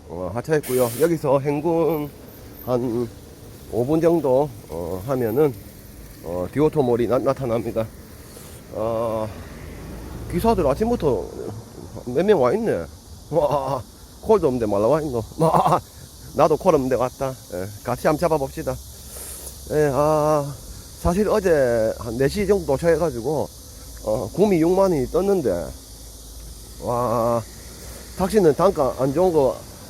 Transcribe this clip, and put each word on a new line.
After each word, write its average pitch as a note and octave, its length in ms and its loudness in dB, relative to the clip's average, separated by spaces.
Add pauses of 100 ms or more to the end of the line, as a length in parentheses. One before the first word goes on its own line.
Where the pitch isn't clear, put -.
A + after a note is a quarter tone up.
어, F2 220 -6
하차했고요. B2+ 600 0 (100)
여기서 D3+ 380 4
행군 D3+ 680 0 (600)
한 A#2+ 400 0 (640)
오 A2+ 120 0
분 D#3 160 2
정도, D3+ 480 4 (220)
어, F2 380 -6
하면은, C3 440 2 (720)
어, F2+ 300 -4
디오토몰이 C3 540 2
나-, A#2 100 2
나타납니다. A#2 720 -2 (840)
어, A2 540 -4 (1040)
기사들 F#3 360 2
아침부터 C#3+ 580 0 (800)
몇 B2+ 220 0
명 G3+ 160 6
와 B2 100 4
있네. D3+ 320 0 (460)
와, C#3 500 0 (400)
콜도 G#3 280 4
없는데 B2 180 0
말라 G2+ 180 2
와 D3 160 4
있노. B2 220 -4 (160)
와, D#3+ 420 4 (540)
나도 D3 220 6
콜 F3+ 180 4
없는데 C3 200 2
왔다. B2+ 380 -2 (200)
예, F2+ 120 -4 (180)
같이 B2 220 -4
한번 D#3 140 2
잡아봅시다. C#3+ 560 -2 (960)
예, D3+ 200 4
아, D3+ 540 2 (560)
사실 F3+ 260 2
어제 C#3 680 4
한 A#2 220 -6
네 C3+ 80 4
시 F#3 180 -2
정도 F3+ 220 2
도착해가지고, C#3+ 840 2 (560)
어, A2 280 0
구미 F#3+ 260 4
육만 F#3 320 4
원이 C3+ 200 0
떴는데, F3+ 380 2 (1300)
와, A#2 580 0 (760)
탁시는 F3+ 360 6
단가 D#3+ 460 2
안 C3+ 140 0
좋은 F3+ 180 4
거, C#3 240 4 (340)